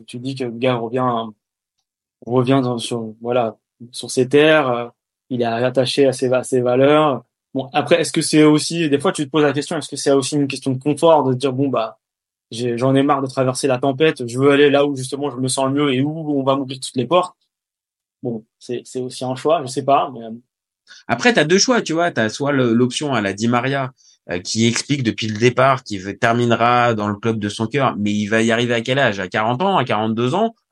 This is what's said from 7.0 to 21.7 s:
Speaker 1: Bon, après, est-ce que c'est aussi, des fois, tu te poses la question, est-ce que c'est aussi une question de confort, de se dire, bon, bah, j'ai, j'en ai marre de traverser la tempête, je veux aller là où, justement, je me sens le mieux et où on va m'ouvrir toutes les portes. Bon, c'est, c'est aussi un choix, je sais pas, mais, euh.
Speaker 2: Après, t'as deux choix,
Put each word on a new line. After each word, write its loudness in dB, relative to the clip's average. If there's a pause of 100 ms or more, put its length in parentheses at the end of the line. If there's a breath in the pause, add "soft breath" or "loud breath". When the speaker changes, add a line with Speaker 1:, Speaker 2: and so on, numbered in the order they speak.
Speaker 1:
Bon, -6
après, 2
est-ce -4
que 0
c'est 4
aussi, 2
des 2
fois, 0
tu -4
te -8
poses 2
la 2
question, -4
est-ce -8
que -10
c'est 0
aussi 2
une 0
question -6
de -4
confort, 4
de 0
se -2
dire, -2
bon, -2
bah, -4 (520)
j'ai, -4
j'en 2
ai 4
marre 0
de -4
traverser -2
la 0
tempête, 0
je -6
veux 4
aller 6
là 4
où, -2
justement, -6
je -10
me -4
sens -2
le 0
mieux 0
et 0
où -4
on 0
va 2
m'ouvrir -6
toutes -12
les -2
portes. 0 (920)
Bon, -8 (140)
c'est, -10
c'est -12
aussi -8
un -4
choix, 0
je -10
sais -6
pas, 2
mais, -16
euh. -14 (760 loud breath)
Speaker 2:
Après, 2
t'as 2
deux 4
choix, 2